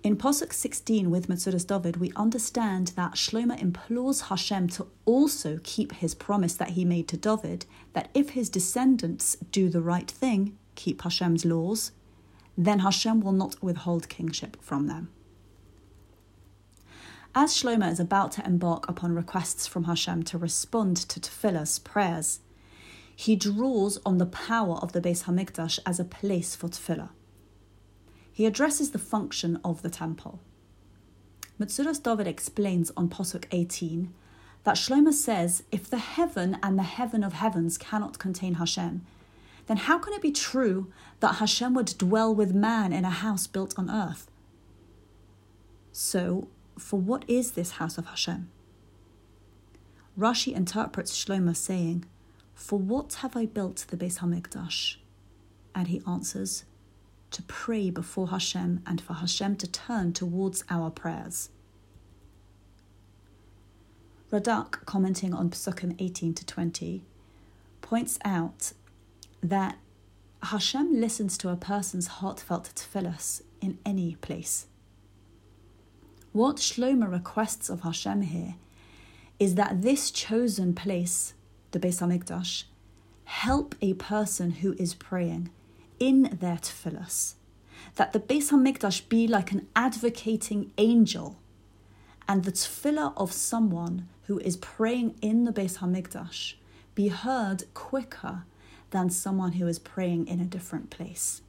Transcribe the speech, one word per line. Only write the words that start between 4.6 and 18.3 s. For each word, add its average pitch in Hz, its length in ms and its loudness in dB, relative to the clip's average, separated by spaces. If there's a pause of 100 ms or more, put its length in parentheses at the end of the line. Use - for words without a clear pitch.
to - 180 -8 (160)
also 233 580 4
keep - 300 -4
his - 240 -4
promise 190 380 2
that - 180 -4
he 175 140 0
made 175 240 2
to 165 80 -4
David, 214 480 -2 (260)
that - 220 -4
if 285 160 4
his 240 200 -2
descendants 220 840 2 (160)
do 190 160 6
the 170 140 4
right 170 280 0
thing, 202 480 2 (180)
keep - 260 -4
Hashem's 170 420 2
laws, 170 480 2 (680)
then 196 220 6
Hashem 220 400 4
will 196 140 2
not 190 280 0
withhold 175 460 0
kingship - 540 -6
from 143 260 -2
them. 170 220 -6 (2250)
As 302 180 6
Shlomo 220 380 4
is 170 80 0
about 190 340 2